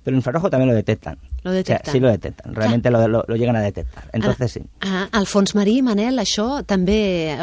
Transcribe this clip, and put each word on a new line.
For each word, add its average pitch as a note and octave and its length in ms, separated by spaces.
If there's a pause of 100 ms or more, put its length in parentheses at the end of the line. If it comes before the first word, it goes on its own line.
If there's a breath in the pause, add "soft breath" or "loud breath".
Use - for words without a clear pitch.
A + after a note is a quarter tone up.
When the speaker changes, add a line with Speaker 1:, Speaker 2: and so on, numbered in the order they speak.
Speaker 1:
pero C3 120
el C3 40
infrarrojo E3 300
también C3 200
lo A#2+ 60
detectan. G#2 420 (260)
Speaker 2:
Lo F3+ 80
Speaker 1:
O - 20
sea, F#3 60
Speaker 2:
detectan. - 340
Speaker 1:
sí B2+ 60
lo B2+ 100
detectan, G2 460
realmente A2+ 340
Speaker 2:
Claro. A2+ 180
Speaker 1:
lo, A2+ 120
lo, - 80
lo A2+ 80
llegan A#2+ 200
a G#2+ 60
detectar. - 500
Entonces, A#2 460
Speaker 2:
Ara, - 80
Speaker 1:
sí. - 40 (120)
Speaker 2:
ah, F#3+ 300
al G3 160
fons G3+ 280
marí, G#3+ 280
Manel, A#3+ 360
això A3+ 460
també, F#3 760